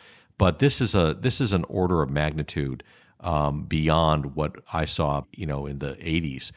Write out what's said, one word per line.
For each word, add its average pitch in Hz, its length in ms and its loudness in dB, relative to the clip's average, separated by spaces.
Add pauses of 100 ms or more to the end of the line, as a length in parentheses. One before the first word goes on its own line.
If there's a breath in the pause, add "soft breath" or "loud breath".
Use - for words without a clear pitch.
(360 soft breath)
But 90 220 4
this 143 220 2
is 117 140 2
a, 82 240 4
this - 220 0
is 113 140 2
an 87 140 2
order 90 340 2
of 65 80 -2
magnitude, 73 720 -2 (380 soft breath)
um, 73 440 0
beyond 78 680 2
what 76 220 -4 (160)
I 82 120 0
saw, 71 380 0 (100)
you - 140 -8
know, 71 180 -4
in 71 140 -8
the 69 220 -8
eighties 80 560 -4